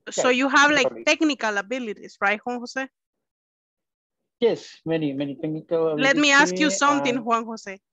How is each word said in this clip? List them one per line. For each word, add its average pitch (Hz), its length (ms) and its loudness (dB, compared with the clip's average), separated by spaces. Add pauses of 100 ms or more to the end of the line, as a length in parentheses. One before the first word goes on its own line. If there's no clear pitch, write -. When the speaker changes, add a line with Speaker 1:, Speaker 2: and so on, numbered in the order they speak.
Speaker 1:
so - 200 0
Speaker 2:
Yeah, 254 100 2
Speaker 1:
you 269 100 0
have, 285 220 6
like, 285 160 2
Speaker 2:
hydraulic. - 180 -8
Speaker 1:
technical 285 520 0
abilities, 202 640 -8
right, 208 240 0
Juan 247 140 -6
Jose? 262 280 -8 (1500)
Speaker 2:
Yes, - 460 -2
many, 160 280 -2
many 139 220 -6
technical 160 600 -4 (120)
Speaker 1:
Let 277 100 2
me 294 140 4
ask 277 280 4
you 302 80 2
Speaker 2:
ability - 180 -2
Speaker 1:
something, 285 320 0
Speaker 2:
and 226 80 -8
Speaker 1:
Juan 226 200 -2
Jose. 214 320 -12 (160)